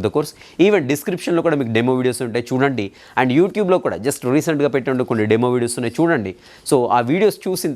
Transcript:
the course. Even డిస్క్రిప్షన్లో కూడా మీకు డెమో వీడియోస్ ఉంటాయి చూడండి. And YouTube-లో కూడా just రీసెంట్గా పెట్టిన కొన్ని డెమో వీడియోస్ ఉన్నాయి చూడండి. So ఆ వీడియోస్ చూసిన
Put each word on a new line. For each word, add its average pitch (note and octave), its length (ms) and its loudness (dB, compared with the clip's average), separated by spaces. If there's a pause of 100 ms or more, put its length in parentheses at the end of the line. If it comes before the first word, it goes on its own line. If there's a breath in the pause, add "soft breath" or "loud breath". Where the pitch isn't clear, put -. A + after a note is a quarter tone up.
the G#2+ 100 -2
course. D3+ 160 -2 (340 loud breath)
Even G3+ 160 4 (100)
డిస్క్రిప్షన్లో E3 540 -2
కూడా D#3+ 160 2
మీకు A2+ 160 -4
డెమో A#2+ 220 2
వీడియోస్ B2+ 280 -2
ఉంటాయి A#2 240 -6
చూడండి. C3 340 0 (360 loud breath)
And C3 80 2 (100)
YouTube-లో F#3 460 2
కూడా G2 120 -2 (100)
just - 160 -4 (120)
రీసెంట్గా D3 400 0
పెట్టిన B2+ 360 -2
కొన్ని A2 220 0
డెమో A#2 220 2
వీడియోస్ A#2+ 260 -2
ఉన్నాయి A2+ 180 -4
చూడండి. C#3+ 340 0 (380 loud breath)
So D3 60 6 (200)
ఆ - 20 2 (120)
వీడియోస్ G3 340 2
చూసిన F3+ 300 -4